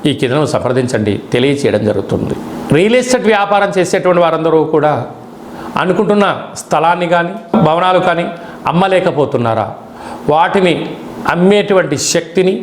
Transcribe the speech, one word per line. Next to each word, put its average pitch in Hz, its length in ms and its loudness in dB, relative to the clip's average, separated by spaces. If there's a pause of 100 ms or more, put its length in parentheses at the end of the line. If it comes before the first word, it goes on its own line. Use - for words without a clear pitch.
ఈ - 100 2
కిందను 135 340 0
సంప్రదించండి, 120 600 0 (200)
తెలియచేయడం 123 560 2
జరుగుతుంది. 98 460 -2 (420)
రియల్ 214 220 4
ఎస్టేట్ 247 340 0
వ్యాపారం 202 440 2
చేసేటువంటి 180 480 2
వారందరూ 160 340 2 (160)
కూడా 151 180 4 (880)
అనుకుంటున్న 196 440 2 (360)
స్థలాన్ని 170 520 0
కానీ 175 200 0 (340)
భవనాలు 185 400 2
కానీ 170 180 0 (460)
అమ్మలేకపోతున్నారా? 147 960 0 (680)
వాటిని 180 400 2 (600)
అమ్మేటువంటి 185 640 2 (160)
శక్తిని 185 500 0